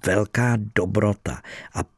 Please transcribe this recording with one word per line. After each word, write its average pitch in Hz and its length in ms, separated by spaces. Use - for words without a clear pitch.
velká 113 520
dobrota. 98 680
A - 60